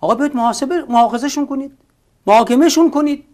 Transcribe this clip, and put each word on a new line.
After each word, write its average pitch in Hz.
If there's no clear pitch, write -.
آقا 185
بیاید 285
محاسبه، 233
مؤاخذه‌شون 240
کنید، 277
محاکمه‌شون 262
کنید. 285